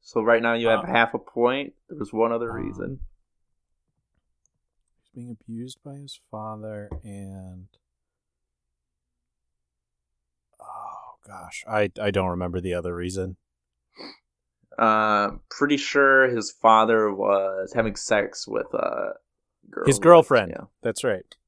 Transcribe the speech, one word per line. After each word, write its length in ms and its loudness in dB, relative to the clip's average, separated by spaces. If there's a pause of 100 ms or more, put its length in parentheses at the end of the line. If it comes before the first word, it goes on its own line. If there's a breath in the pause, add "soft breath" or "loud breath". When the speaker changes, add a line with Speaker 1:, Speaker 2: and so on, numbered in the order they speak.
Speaker 1:
So 200 -4
right 200 4
now 120 0
you 140 0
have 140 4
Speaker 2:
Um, 60 -8
Speaker 1:
half 260 2
a 60 -6
point. 540 -2 (140)
There 100 -18
was 140 -10
one 200 0
other 200 -4
Speaker 2:
um, 60 -10
Speaker 1:
reason. 420 -8 (2000)
Speaker 2:
He's 140 -20
being 260 -16
abused 440 -14
by 120 -18
his 240 -18 (100)
father 600 -12 (140)
and, 640 -16 (3000)
oh 560 -16 (100)
gosh, 420 -16
I, 240 -2 (100)
I 100 -2
don't 180 0
remember 300 -4
the 140 -6
other 220 -6
reason. 420 -6 (1400 loud breath)
Speaker 1:
Uh, 540 2 (180)
pretty 280 0
sure 500 6
his 240 -4
father 600 4
was 600 -2
having 220 -2
sex 520 -2
with 260 -6
a 400 -4 (560)
girl. 160 -6
Speaker 2:
His 140 2
girlfriend. 520 6
Speaker 1:
Yeah. 140 -10 (160)
Speaker 2:
That's 220 -4
right. 320 -4 (120)